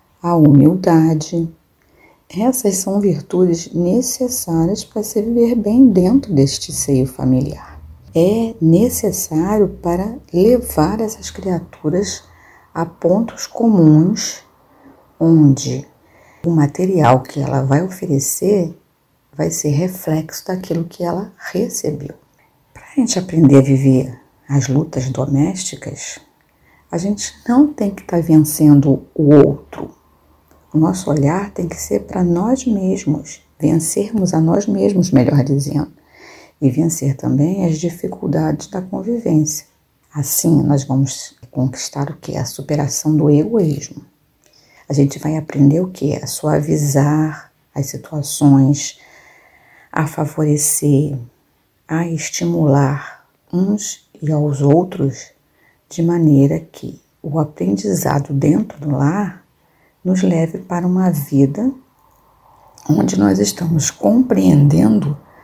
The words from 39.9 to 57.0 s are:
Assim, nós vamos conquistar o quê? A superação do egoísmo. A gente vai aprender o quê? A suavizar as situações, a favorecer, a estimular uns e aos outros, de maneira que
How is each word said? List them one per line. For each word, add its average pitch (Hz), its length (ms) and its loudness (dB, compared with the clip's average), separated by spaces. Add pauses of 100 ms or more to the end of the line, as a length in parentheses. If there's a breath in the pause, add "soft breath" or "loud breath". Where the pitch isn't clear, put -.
Assim, 151 480 0
nós 139 220 0
vamos - 520 -4 (140)
conquistar 135 600 -6
o - 60 -14
quê? - 200 -10
A - 80 -6
superação 147 720 -4
do 147 140 2
egoísmo. 156 760 0 (800 soft breath)
A 147 60 -6
gente 139 240 0
vai 156 180 -6
aprender 151 460 2
o 185 80 -4
quê? - 320 -4
A 113 60 -12
suavizar 151 1200 -2 (220)
as 143 140 -6
situações, 143 1120 0 (920 soft breath)
a 156 140 -2
favorecer, 147 1120 -2 (720)
a 165 200 -4
estimular 147 1200 -2 (260)
uns 196 560 -4 (140)
e 156 100 -4
aos 147 300 -2
outros, 151 720 0 (580)
de 165 140 -4
maneira 160 560 4
que - 420 -18 (200)